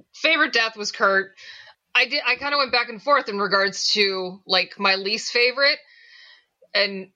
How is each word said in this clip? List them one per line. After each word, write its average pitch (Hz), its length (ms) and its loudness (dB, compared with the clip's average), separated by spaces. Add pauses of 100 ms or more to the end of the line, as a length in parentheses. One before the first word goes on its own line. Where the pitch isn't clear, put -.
(140)
favorite 294 400 0
death 226 220 0
was 208 140 -8
Kurt. 196 420 0 (640)
I 247 120 4
did, 277 200 -4
I 240 100 0
kinda 277 200 -4
went 262 160 0
back 240 160 0
and 226 140 -12
forth 277 260 2
in 202 100 -4
regards 196 540 0
to, 190 540 -2
like, 180 320 0
my 196 180 2
least 196 360 -4
favorite, 254 460 2 (960)
and 196 420 -2